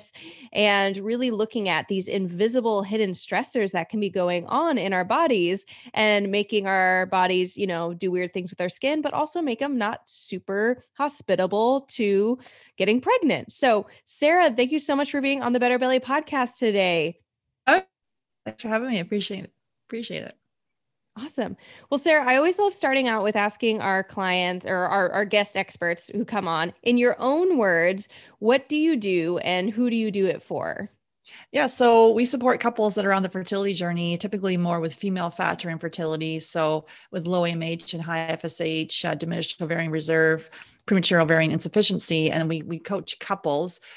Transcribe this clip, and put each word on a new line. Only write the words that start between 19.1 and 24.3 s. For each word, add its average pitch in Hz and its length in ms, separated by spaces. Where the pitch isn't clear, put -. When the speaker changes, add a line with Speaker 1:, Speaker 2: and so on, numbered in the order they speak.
Speaker 2:
it. - 80
Appreciate - 360
it. - 120
Speaker 1:
Awesome. 226 380
Well, 277 100
Sarah, 302 300
I 254 80
always 339 220
love 403 160
starting 269 340
out 220 140
with 214 140
asking 214 440
our 190 240
clients 180 640